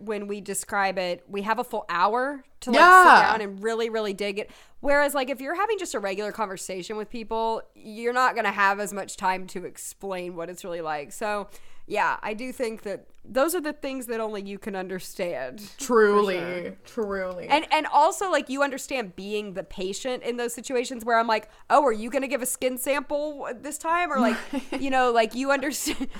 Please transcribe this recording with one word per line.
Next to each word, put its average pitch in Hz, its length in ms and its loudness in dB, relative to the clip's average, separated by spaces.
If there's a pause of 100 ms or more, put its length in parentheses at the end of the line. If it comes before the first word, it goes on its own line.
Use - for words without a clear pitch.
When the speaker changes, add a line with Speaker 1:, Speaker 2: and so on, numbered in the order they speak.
Speaker 1:
when 208 180 -6
we 202 160 -8
describe 196 560 -2
it, 180 300 -4
we 202 160 -6
have 220 160 -2
a 240 40 -2
full 226 240 -6
hour 247 560 0 (180)
to, 233 100 -4
like, 254 80 8
Speaker 2:
Yeah. 359 240 12
Speaker 1:
sit 262 240 12
down 220 140 2
and 196 220 -10
really, 226 280 -2
really 214 220 -2
dig 202 260 -6
it. 214 100 -8 (300)
Whereas, 285 340 2
like, 262 160 -2
if 254 100 -6
you're 269 140 -6
having 415 240 2
just 359 160 -8
a 233 60 -2
regular 196 320 -4
conversation 190 680 -6
with 214 140 -8
people, 226 500 -4 (140)
you're 233 380 -6
not 247 220 2
gonna 214 160 0
have 196 280 2
as 196 140 -6
much 196 220 -8
time 190 320 -2
to 180 160 -10
explain 180 720 -10
what 165 140 -8
it's 180 140 -14
really 175 180 -8
like. 151 300 -6
So, 208 380 -6 (360)
yeah, 165 380 0
I 214 100 -4
do 254 180 -8
think 220 300 -6
that - 240 -10 (200)
those 302 300 2
are 359 60 -2
the 294 120 -4
things 262 340 -8
that 226 120 -4
only 214 220 -6
you 196 180 -10
can 202 160 -8
understand. 175 880 -6
For - 240 -14
Speaker 2:
Truly, 208 500 6
Speaker 1:
sure. 180 480 -6
Speaker 2:
truly. 185 640 -6
Speaker 1:
And, 302 240 2
and 302 160 2
also, 370 420 2
like, 302 200 0
you 277 140 -2
understand 262 520 -4
being 202 380 -6
the 180 100 -8
patient 208 600 -6
in 240 140 -4
those 240 160 -4
situations 247 520 -4
where 233 120 4
I'm 233 100 2
like, 220 220 0 (200)
"Oh, 285 160 6
are 247 80 4
you 220 160 -6
gonna 269 180 -2
give 247 140 -2
a 254 40 -6
skin 254 320 -2
sample 285 720 -4 (140)
this 285 160 -10
time?" 339 340 0
Or, 277 80 0
like, 320 160 4 (160)
Speaker 2:
<laughs> - 280 -6
Speaker 1:
you 277 100 -4
know, 254 220 4
like, 226 240 2
you 269 160 0
understand, 277 560 -2 (120)